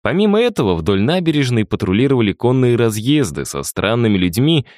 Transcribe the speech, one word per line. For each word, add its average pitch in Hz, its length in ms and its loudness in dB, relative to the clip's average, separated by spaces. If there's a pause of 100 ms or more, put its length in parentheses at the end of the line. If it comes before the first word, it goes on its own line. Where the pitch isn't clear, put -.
Помимо 202 380 0
этого, 160 360 0
вдоль 98 260 0
набережной 143 640 0
патрулировали 107 640 0
конные 123 460 2
разъезды 110 680 -2
со 69 180 -8
странными 107 540 0
людьми 120 480 0 (120)